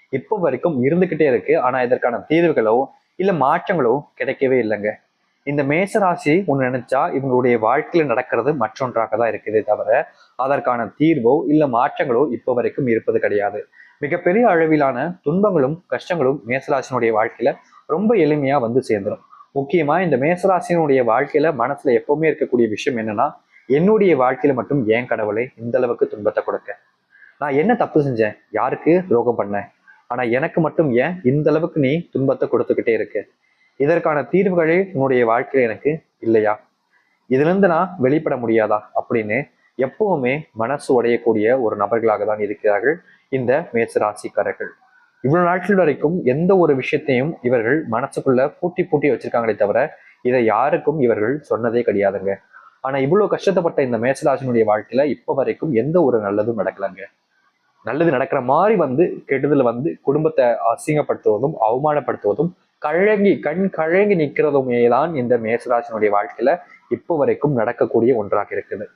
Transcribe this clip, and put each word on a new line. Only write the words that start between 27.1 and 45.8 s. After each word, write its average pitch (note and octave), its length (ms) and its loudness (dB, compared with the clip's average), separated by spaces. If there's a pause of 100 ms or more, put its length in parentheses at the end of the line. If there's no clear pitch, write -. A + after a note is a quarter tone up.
நான் C#3+ 140 -4
என்ன F#3 220 2
தப்பு D#3 260 0
செஞ்சேன்? A2 360 -2 (140)
யாருக்கு C#3+ 560 0
துரோகம் A#2+ 320 0
பண்ணேன்? G2+ 280 -4 (400)
ஆனா B2 160 -4
எனக்கு C3+ 380 0
மட்டும் D3+ 300 0
ஏன் D3+ 320 0
இந்த D3 260 2
அளவுக்கு D#3 300 0
நீ D3 320 -2
துன்பத்தை C3 400 -2
கொடுத்துக்கிட்டே A#2 380 0
இருக்க? G#2+ 360 -2 (520)
இதற்கான D#3 440 0
தீர்வுகளே F3+ 720 0
உன்னுடைய C3 340 2
வாழ்க்கையில B2+ 340 0
எனக்கு B2+ 400 -2 (180)
இல்லையா? G#2+ 400 2 (680)
இதுல C3+ 200 2
இருந்து G3 180 2
நான் F3 300 0
வெளிப்பட D3 380 0
முடியாதா?" A2 440 0 (160)
அப்படின்னு A2 420 -4 (400)
எப்பவுமே C3+ 560 -2 (180)
மனசு A#2 460 -6
உடையக்கூடிய A#2 640 2
ஒரு G#2+ 140 -2
நபர்களாக G#2 500 0
தான் G#2+ 140 -4
இருக்கிறார்கள் G#2 640 0 (280)
இந்த C3 440 -2
மேசராசிக்காரர்கள். G#2+ 960 -4 (500)
இவ்வளவு E3+ 280 2
நாட்கள் F#3 260 0
வரைக்கும் E3 480 2